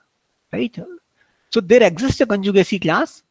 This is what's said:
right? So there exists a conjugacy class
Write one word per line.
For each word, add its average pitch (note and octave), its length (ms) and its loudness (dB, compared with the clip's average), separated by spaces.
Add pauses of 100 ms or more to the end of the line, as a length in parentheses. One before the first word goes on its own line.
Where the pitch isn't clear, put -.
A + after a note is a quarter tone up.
(520)
right? A#3 260 -8 (720)
So A3+ 120 -2
there A3 220 4
exists F#3+ 380 0
a C4 40 0
conjugacy G3 540 0
class F#3 520 -4